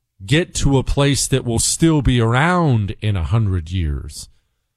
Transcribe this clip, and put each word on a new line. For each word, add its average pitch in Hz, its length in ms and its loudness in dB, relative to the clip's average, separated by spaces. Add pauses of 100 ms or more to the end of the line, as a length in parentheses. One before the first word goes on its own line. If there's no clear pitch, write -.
(260)
get 151 300 0
to 139 200 2
a 123 80 2
place 143 440 0
that 135 160 -2
will 113 160 -2
still 160 420 0
be 123 180 2
around 127 800 2
in 107 160 -2
a 85 60 -2
hundred 92 480 0
years? 80 580 -6 (480)